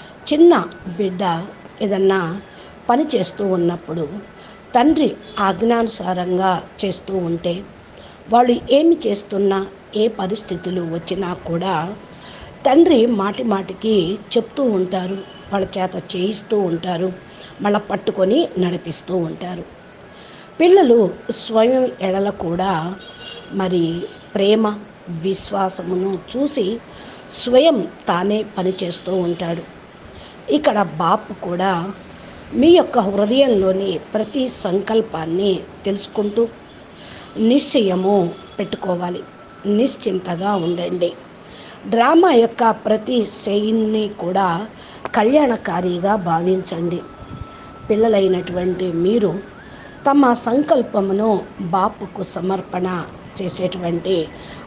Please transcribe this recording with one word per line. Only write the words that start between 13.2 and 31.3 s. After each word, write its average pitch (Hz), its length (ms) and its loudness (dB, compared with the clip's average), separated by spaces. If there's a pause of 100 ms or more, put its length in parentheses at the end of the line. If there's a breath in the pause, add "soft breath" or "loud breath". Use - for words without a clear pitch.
మాటికి 196 760 0 (180)
చెప్తూ 233 260 -2
ఉంటారు, 185 560 0 (340)
వాళ్ళ 196 140 0 (120)
చేత 185 380 -6
చేయిస్తూ 208 420 -2
ఉంటారు, 180 540 -2 (480 loud breath)
మళ్ళా 208 180 2
పట్టుకొని 202 720 0 (100)
నడిపిస్తూ 175 580 -4
ఉంటారు. 170 480 -6 (960 loud breath)
పిల్లలు 277 540 8 (160)
స్వయం 240 580 2 (120)
ఎడల 196 300 0
కూడా 180 640 -4 (580 loud breath)
మరి 180 500 -2 (320)
ప్రేమ, 208 440 2 (300)
విశ్వాసమును 185 1080 -4 (180)
చూసి 240 420 -2 (520 loud breath)
స్వయం 254 580 4 (200)
తానే 202 360 0 (140)
పనిచేస్తూ 180 580 -4
ఉంటాడు. 170 460 -4 (880 loud breath)
ఇక్కడ 262 300 2
బాపు 170 500 0